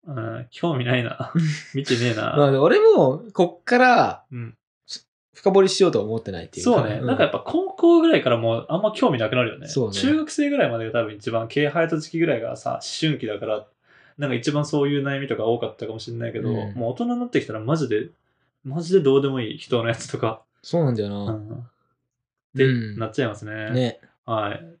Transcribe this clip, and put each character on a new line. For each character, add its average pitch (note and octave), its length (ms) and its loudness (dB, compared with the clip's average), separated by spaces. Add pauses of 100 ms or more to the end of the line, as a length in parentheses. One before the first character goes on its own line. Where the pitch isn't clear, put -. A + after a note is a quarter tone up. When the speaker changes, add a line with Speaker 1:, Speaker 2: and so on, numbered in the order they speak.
Speaker 1:
う D#3+ 60 -12
ん、 A2+ 380 -8
興 E3 260 -2
味 B2 80 -2
な B2 120 2
い A#2+ 80 0
な。 - 280 -8 (200)
Speaker 2:
<laughs> - 220 -12
Speaker 1:
見 C3+ 100 -2
て B2 120 2
ね A#2+ 160 0
え - 20 0
な。 G#2+ 220 -2
Speaker 2:
ま C#3+ 100 6
あ、 C3+ 140 4
俺 F#3+ 200 6
も、 A3+ 520 6
こ E3+ 280 2
っ - 40 -20
か B3 140 2
ら、 A#3 520 4
Speaker 1:
う C3 60 -12
ん。 A2+ 200 -12 (800)
Speaker 2:
深 - 180 0
掘 G3 100 8
り F#3+ 60 6
し F#3+ 140 2
よ F3 80 6
う - 20 -6
と A#2+ 60 2
は G#2 80 0
思 A2 100 -4
っ A2 60 -6
て G2+ 100 -10
な F2 80 -8
い E2 60 -14
っ - 20 -20
て - 120 -14
い - 20 -8
う - 40 0
か。 B3 60 4
Speaker 1:
そ D3+ 120 4
う A2+ 40 -4
ね。 A#2 80 -4
Speaker 2:
う C3 80 -6
ん。 - 20 -2
Speaker 1:
な B2 80 0
ん - 20 -4
か - 80 4
や C#3+ 40 2
っ - 40 -2
ぱ - 80 -4
高 F#4+ 340 -4
校 E4+ 260 6
ぐ E4 80 4
ら D#4+ 80 6
い D3+ 60 2
か C3 80 2
ら A#2 80 4
も A2+ 220 0
う - 100 -16
あ E3 80 0
ん G3+ 40 -2
ま G#3+ 100 0
興 A3+ 180 2
味 C3 80 0
な A2 100 0
く B2+ 80 0
な B2 60 2
る A2 80 0
よ - 80 -14
ね。 - 100 -16
Speaker 2:
そ B2 200 -2
う - 20 -4
ね。 G2 40 -8
Speaker 1:
中 C4+ 220 2
学 D#4 140 -2
生 C#4+ 180 -2
ぐ C#4+ 80 -2
ら G#3 100 2
い B2+ 40 -2
ま A#2 80 -4
で A2+ 80 -4
が G#2+ 120 -8
多 A2+ 60 0
分 G#2+ 100 -8
一 G#2 160 -8
番 A2+ 160 -2
毛 D3 200 -2
生 D#3 160 0
え E3 60 0
た E3 120 -2
時 D#3 100 -14
期 E3 80 -6
ぐ E3 80 2
ら C#3 100 0
い A2+ 40 -4
が A#2+ 160 -8
さ、 B2 160 -6
思 B2 80 -6 (200)
春 D#3 180 0
期 - 80 -8
だ G#2 120 -6
か A2 80 -8
ら、 G#2+ 200 -4 (500)
な C#3+ 120 -6
ん - 20 -4
か B2 40 -2
一 A#2+ 160 -2
番 D3 140 0
そ D3 200 0
う C#3+ 40 0
い C#3+ 100 0
う C3+ 60 -2
悩 C#3 160 -4
み C3+ 80 -8
と A#2 80 -2
か G#2+ 80 -4
多 A#2 140 2
か A#2 100 -4
っ - 80 -12
た A2 100 -10
か A2 60 -8
も A2 60 -10
し A#2+ 120 -14
れ A#2 60 -10
な A#2 120 -8
い A#2 40 -10
け - 80 -8
ど、 B2 80 -4
Speaker 2:
う A#2+ 40 -2
ん。 G#2+ 220 -4
Speaker 1:
も A#2 140 -4
う - 40 -2
大 - 20 -6
人 A#3+ 100 -6
に A#3+ 160 -2
な B3 60 -4
っ - 20 -10
て - 140 -4
き - 40 -14
た A2 60 -12
ら G#2+ 80 -8
マ B2+ 160 -2
ジ C#3+ 120 -2
で、 G#2+ 200 -2 (560)
マ C#3 160 -6
ジ E3+ 140 -6
で F#3+ 60 6
ど C#3 180 4
う C#3 40 2
で C#3 60 0
も C3 140 -4
い A2+ 140 -8
い、 - 20 -16
人 A#2+ 240 -2
の A#2 60 -2
や A#2 60 0
つ - 120 -10
と - 100 -10
か。 A2+ 260 -4 (200)
Speaker 2:
そ - 180 -2
う D#3+ 40 2
な C3 80 2
ん - 20 0
だ G#2+ 80 -4
よ G2+ 80 -6
な。 G2+ 220 -6
Speaker 1:
う A2 40 -6
ん。 G#2+ 160 -14
っ - 120 -14 (920)
て C3 80 4
Speaker 2:
う C3+ 40 6
ん。 A2+ 300 -2
Speaker 1:
な A2+ 100 -4
っ - 20 -8
ち C#3+ 120 -2
ゃ A#2+ 40 0
い - 20 -2
ま G#2 60 -6
す G#2+ 100 -16
ね。 G#2+ 260 -8
Speaker 2:
ね。 B2 300 -2 (240)
Speaker 1:
は A2 300 -4
い。 E3 120 -14 (140)